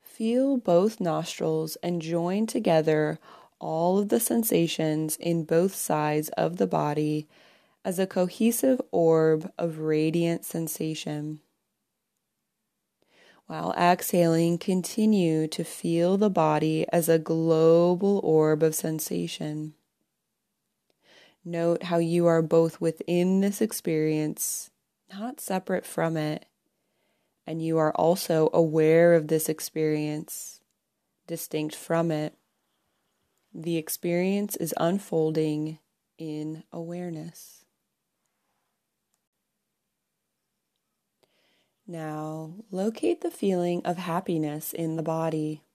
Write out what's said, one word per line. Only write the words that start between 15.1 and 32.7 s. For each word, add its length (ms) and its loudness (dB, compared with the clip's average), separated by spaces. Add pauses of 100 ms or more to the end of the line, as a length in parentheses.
to 140 -6
feel 540 0
the 140 2
body 600 2
as 160 2
a 120 4
global 1040 4
orb 400 4
of 100 2
sensation. 1000 -6 (1700)
Note 400 0
how 160 0
you 260 2
are 160 6
both 400 2
within 600 0
this 200 0
experience, 1080 -2 (420)
not 260 -12
separate 460 -4
from 320 -2
it, 300 -6 (1000)
and 160 -6
you 160 0
are 160 2
also 580 2
aware 640 6
of 140 4
this 200 0
experience, 1120 -6 (680)
distinct 480 -6
from 340 -2
it. 240 -4 (1200)